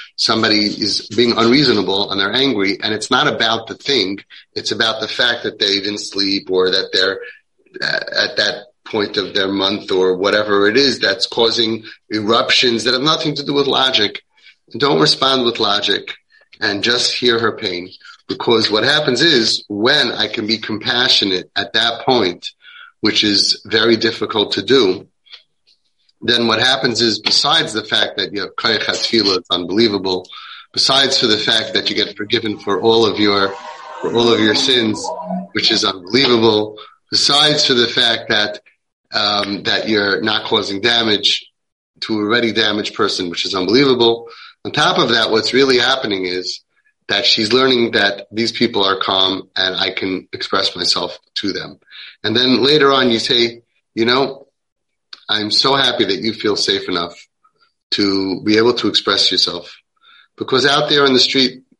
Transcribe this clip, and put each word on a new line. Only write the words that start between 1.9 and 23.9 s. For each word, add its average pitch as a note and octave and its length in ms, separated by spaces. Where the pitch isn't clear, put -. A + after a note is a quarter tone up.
and F#2+ 80
they're G2 140
angry, A2 500
and G#2+ 120
it's G#2+ 160
not C#3 180
about A2+ 380
the - 80
thing. G2+ 460
It's - 180
about A2 300
the G#2+ 60
fact B2 340
that G#2+ 160
they G2+ 220
didn't G#2 180
sleep G2 520
or F#2 200
that F#2 240
they're, F#2+ 260
uh, - 420
at G#2 140
that G#2 300
point G#2 340
of F#2+ 160
their G2 140
month G2 440
or F#2 240
whatever G2+ 500
it G#2+ 80
is C3 240
that's - 280
causing A2+ 580
eruptions A2 760
that B2 100
have B2+ 80
nothing D#3 320
to - 100
do - 80
with C#3+ 140
logic. C3 560
Don't C#3+ 280
respond C3+ 460
with A#2 160
logic G2+ 560
and G2+ 240
just A#2+ 300
hear A#2+ 260
her A2 160
pain. F#2 360
Because A2 420
what G#2+ 140
happens C#3 360
is C3+ 480
when A#2+ 420
I - 160
can A2 200
be A2 100
compassionate A2 1000
at G2 200
that A2+ 320
point, G#2 420
which G#2 240
is G2+ 420
very A2+ 320